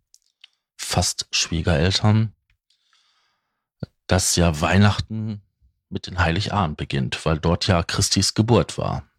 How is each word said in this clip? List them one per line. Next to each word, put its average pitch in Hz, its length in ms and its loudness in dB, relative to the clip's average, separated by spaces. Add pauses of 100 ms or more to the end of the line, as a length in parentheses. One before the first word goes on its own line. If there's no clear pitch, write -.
(760)
fast - 540 -2
Schwiegereltern, 95 1040 0 (1700)
dass - 300 0
ja 85 260 2
Weihnachten 101 800 2 (480)
mit - 160 -10
dem 90 140 -10
Heiligabend 90 580 0
beginnt, 65 480 -4
weil 78 140 0
dort 85 260 0
ja 87 160 2
Christis - 540 -2
Geburt 110 420 2
war, - 420 -6